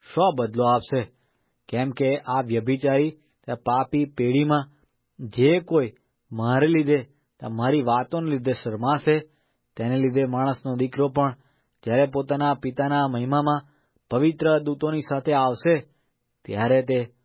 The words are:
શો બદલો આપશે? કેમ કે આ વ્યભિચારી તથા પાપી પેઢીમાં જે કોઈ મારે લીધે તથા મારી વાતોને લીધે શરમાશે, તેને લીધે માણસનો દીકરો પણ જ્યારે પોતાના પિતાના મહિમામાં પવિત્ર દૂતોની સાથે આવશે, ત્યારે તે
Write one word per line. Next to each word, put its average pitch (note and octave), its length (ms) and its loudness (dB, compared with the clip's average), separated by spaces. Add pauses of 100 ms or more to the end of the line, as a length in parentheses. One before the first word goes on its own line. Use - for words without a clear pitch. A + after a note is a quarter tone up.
(140)
શો F3+ 180 2
બદલો A#2+ 320 -2
આપશે? A#2+ 480 0 (560)
કેમ B2+ 220 -2
કે C3+ 260 0
આ C3 240 -4
વ્યભિચારી C3+ 720 0
તથા - 440 -12
પાપી C3 500 0
પેઢીમાં C#3+ 680 0 (500)
જે C3 400 2
કોઈ E3 320 0 (400)
મારે B2 340 2
લીધે D3 360 2 (380)
તથા A#2+ 80 -10
મારી B2 340 0
વાતોને B2+ 480 -2
લીધે C3 220 -2
શરમાશે, B2+ 680 -2 (580)
તેને B2 220 -2
લીધે C3+ 260 2
માણસનો B2+ 520 -4
દીકરો C3 320 0
પણ C3+ 280 0 (480)
જ્યારે B2+ 220 2
પોતાના C#3 480 -2
પિતાના C#3 540 -2
મહિમામાં C#3+ 520 0 (500)
પવિત્ર D#3 480 2
દૂતોની D3+ 420 -4
સાથે C#3 320 -4
આવશે, C3+ 480 2 (640)
ત્યારે A#2+ 380 2
તે B2+ 220 -2 (200)